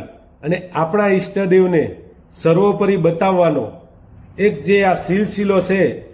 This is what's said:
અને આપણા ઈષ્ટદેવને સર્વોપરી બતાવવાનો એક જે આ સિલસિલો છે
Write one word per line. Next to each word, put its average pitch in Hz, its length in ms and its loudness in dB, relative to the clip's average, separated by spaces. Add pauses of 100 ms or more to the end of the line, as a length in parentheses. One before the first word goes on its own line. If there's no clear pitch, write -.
(440)
અને 160 320 -4
આપણા 208 320 0
ઈષ્ટદેવને 185 880 0 (340)
સર્વોપરી 196 680 0
બતાવવાનો 165 760 0 (640)
એક 175 260 0
જે 196 200 2
આ 185 100 4
સિલસિલો 196 680 -2
છે 185 420 -2 (100)